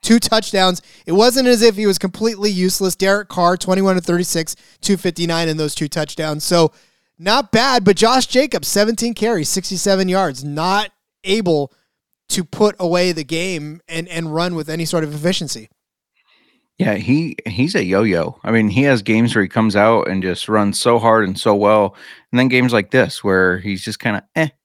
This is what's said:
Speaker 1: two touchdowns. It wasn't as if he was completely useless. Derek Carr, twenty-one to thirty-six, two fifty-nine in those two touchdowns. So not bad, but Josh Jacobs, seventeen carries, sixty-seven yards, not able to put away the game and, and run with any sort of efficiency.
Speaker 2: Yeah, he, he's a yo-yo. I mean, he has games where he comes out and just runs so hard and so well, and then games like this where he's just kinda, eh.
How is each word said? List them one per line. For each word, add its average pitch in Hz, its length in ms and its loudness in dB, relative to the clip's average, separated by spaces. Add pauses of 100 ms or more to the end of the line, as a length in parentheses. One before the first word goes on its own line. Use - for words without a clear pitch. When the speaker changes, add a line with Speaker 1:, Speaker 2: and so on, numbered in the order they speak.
Speaker 1:
two 233 180 4
touchdowns. 190 600 0 (260)
It 160 60 -2
wasn't 240 340 4
as 240 160 4
if 226 120 6
he 208 120 0
was 190 100 0
completely 208 540 -4
useless. 185 440 0
Derek 196 340 0
Carr, 175 280 2
twenty-one 190 380 0
to 185 60 -2
thirty-six, 175 540 -2 (260)
two 202 140 2
fifty-nine 170 540 -2
in 156 80 -2
those 151 160 -4
two 151 140 -6
touchdowns. 151 560 -6
So 170 280 4 (460)
not 208 340 0
bad, 247 320 2
but 185 140 4
Josh 240 300 2
Jacobs, 247 400 0
seventeen 220 480 0
carries, 208 340 -2
sixty-seven 190 580 -2
yards, 175 360 -2
not 180 480 -2 (320)
able 175 500 0 (560)
to 190 140 -4
put 208 360 0
away 180 320 0
the 160 120 -6
game 160 640 -6
and, 165 180 -8
and 165 260 -6
run 175 200 -2
with 156 160 -8
any 165 160 -4
sort 160 180 -2
of 147 120 -8
efficiency. 147 520 -4 (1080)
Speaker 2:
Yeah, 107 180 0
he, 139 400 0 (100)
he's 127 300 -2
a 147 80 0
yo-yo. 95 600 0
I - 80 -8
mean, 110 180 2
he 104 140 2
has 131 200 2
games 113 320 2
where 104 80 2
he 90 60 -2
comes 110 260 0
out 107 320 2
and 92 160 -4
just 90 260 -6
runs 104 300 0
so 120 180 2
hard 113 300 2
and 95 120 -6
so 110 140 2
well, 104 420 2 (360)
and 123 80 0
then 131 80 2
games 127 260 2
like 104 160 0
this - 340 0
where 92 360 2
he's 92 240 -8
just - 160 -10
kinda, 104 240 -4 (120)
eh. 160 120 -2 (180)